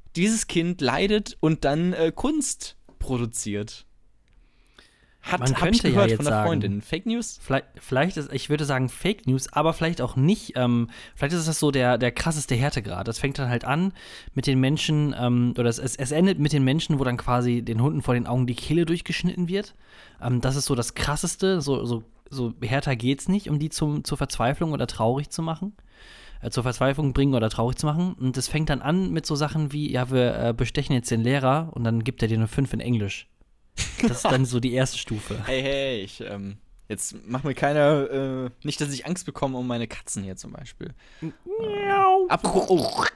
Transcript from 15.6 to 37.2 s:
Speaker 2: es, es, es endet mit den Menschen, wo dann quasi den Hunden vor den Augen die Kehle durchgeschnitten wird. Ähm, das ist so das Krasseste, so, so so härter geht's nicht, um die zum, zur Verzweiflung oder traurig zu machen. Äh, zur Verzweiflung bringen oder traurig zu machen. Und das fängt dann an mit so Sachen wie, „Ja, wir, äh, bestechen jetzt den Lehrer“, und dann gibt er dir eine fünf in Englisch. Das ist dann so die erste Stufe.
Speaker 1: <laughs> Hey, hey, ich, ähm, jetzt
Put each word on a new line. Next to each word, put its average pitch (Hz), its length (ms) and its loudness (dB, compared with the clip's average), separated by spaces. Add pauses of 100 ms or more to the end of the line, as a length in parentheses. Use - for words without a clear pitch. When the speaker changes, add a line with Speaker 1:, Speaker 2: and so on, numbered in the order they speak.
Speaker 2:
es, 117 100 -2
es, - 180 -6
es 131 140 -2
endet 170 280 4
mit 147 140 2
den 139 100 4
Menschen, 143 340 2
wo 135 60 0
dann 123 140 0
quasi 123 440 0
den 113 200 -2
Hunden 147 200 2
vor 127 120 2
den 120 120 0
Augen 123 220 0
die 120 80 -2
Kehle 165 300 0
durchgeschnitten 175 640 -2
wird. 196 260 -4 (460)
Ähm, 123 180 0
das 131 160 2
ist 139 100 -2
so 139 100 2
das 120 200 -2
Krasseste, 180 640 0
so, 135 260 0
so 117 180 -2 (260)
so 123 320 -4
härter 131 340 0
geht's 127 320 0
nicht, 190 220 0
um 147 100 2
die 151 100 -2
zum, 151 340 -2
zur - 140 -4
Verzweiflung 143 560 -2
oder 131 140 -2
traurig 127 420 -2
zu - 120 -6
machen. 165 340 -6 (680)
Äh, 117 100 -6
zur 123 120 -2
Verzweiflung 131 500 0
bringen 139 200 4
oder 113 160 2
traurig 123 280 -2
zu - 100 -2
machen. 170 260 0
Und 127 240 -2
das 123 100 -4
fängt 156 220 0
dann 135 120 0
an 180 300 0
mit 160 140 -2
so 156 100 -2
Sachen 147 380 -2
wie, 147 180 -4
„Ja, 127 200 0
wir, 123 280 4
äh, 117 140 2
bestechen 131 400 0
jetzt 120 160 0
den 113 120 2
Lehrer“, 135 520 2
und 120 100 -4
dann 113 200 2
gibt 123 180 -2
er 117 60 2
dir 110 100 2
eine 110 100 4
fünf - 260 0
in 107 60 -2
Englisch. 107 480 -2 (760)
Das - 160 4
ist - 80 -4
dann 131 200 4
so 123 140 0
die 120 140 0
erste 131 260 2
Stufe. 104 420 -6
Speaker 1:
<laughs> 98 60 -6
Hey, 131 160 0
hey, 139 380 -2
ich, 98 200 -12
ähm, 101 360 -10 (320)
jetzt - 260 -6 (100)